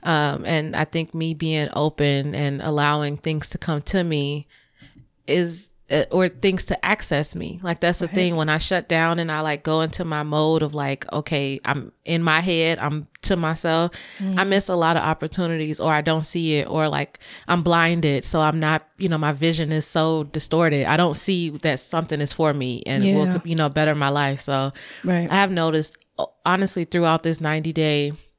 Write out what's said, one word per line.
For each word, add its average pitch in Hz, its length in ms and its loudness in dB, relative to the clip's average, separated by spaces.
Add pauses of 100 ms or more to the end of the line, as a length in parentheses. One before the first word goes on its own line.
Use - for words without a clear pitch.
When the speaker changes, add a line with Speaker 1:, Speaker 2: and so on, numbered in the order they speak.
Speaker 1:
Um, 147 420 0
and 156 320 -2
I 156 80 0
think 160 300 -4
me 165 200 -4
being 156 380 -2
open 143 600 0
and 139 280 -2
allowing 147 540 0
things 156 340 -4
to - 80 -8
come 151 240 -4
to 185 220 0
me 147 420 -2 (800)
is, 170 440 0 (200)
uh, 143 200 2
or 185 200 4
things 190 360 0
to - 180 -2
access 165 500 -2
me. 160 280 -10
Like, 170 180 -4
that's 175 180 2
the 180 80 -2
Speaker 2:
Right. 180 80 -6
Speaker 1:
thing. 180 220 2
When 156 120 0
I 156 100 2
shut 170 300 -2
down 165 300 2
and 165 120 -4
I, 156 100 -2
like, 151 220 -2
go 160 200 2
into 160 220 -4
my 156 180 -4
mode 156 400 2
of, 147 120 -2
like, 139 380 -4
okay, 139 520 -2
I'm - 280 -4 (140)
in 165 160 0
my 160 180 2
head, 165 380 2
I'm 147 280 -4 (160)
to 190 140 2
myself, 165 540 2 (280)
Speaker 2:
Mm-hmm. 190 200 0
Speaker 1:
I 190 60 4
miss 196 240 2
a 185 80 0
lot 165 200 2
of 160 60 2
opportunities, 160 800 -2
or 160 120 2
I 151 80 2
don't 160 240 0
see 160 320 0
it, 143 120 0
or, 156 200 0
like, 143 300 -4 (300)
I'm 175 140 2
blinded. 165 640 4
So - 160 0
I'm 156 200 2
not, 156 260 0 (120)
you 185 120 -2
know, 156 80 0
my 151 140 0
vision 160 400 0
is 156 140 0
so 160 380 2
distorted. 151 640 0
I 131 100 4
don't 165 220 2
see 175 320 0
that 147 300 -2
something 165 400 -4
is 143 120 -2
for 156 220 2
me 127 320 -4
and 165 180 0
will, 190 220 4
Speaker 2:
Yeah. 180 180 2
Speaker 1:
you 165 100 -2
know, 156 140 2
better 151 260 2
my 147 160 0
life. 139 300 0
So 135 320 -2 (320)
Speaker 2:
Right. 175 260 2
Speaker 1:
I 156 60 0
have 196 140 4
noticed, 160 460 0 (500)
honestly, 185 380 0
throughout 165 400 2
this 165 180 -2
ninety 156 320 -2
day 147 380 0 (260)